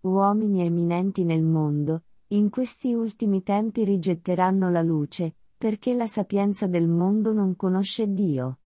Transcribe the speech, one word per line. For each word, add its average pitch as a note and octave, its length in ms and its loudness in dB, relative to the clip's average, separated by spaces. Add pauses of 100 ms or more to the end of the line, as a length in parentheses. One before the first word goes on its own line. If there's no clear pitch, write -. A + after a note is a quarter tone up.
uomini G3 600 2
eminenti F3 600 0
nel D#3+ 180 2
mondo, D#3 600 0 (240)
in G#3 200 2
questi B3 440 -4
ultimi G#3+ 500 -2
tempi G#3+ 400 -2
rigetteranno F#3 880 0
la E3+ 120 2
luce, D#3+ 540 -2 (200)
perché A3+ 380 -2
la A#3+ 120 -2
sapienza G3+ 640 -2
del E3+ 180 2
mondo G3 460 2
non G3 240 0
conosce G3 560 -2
Dio. C#3 480 -2 (140)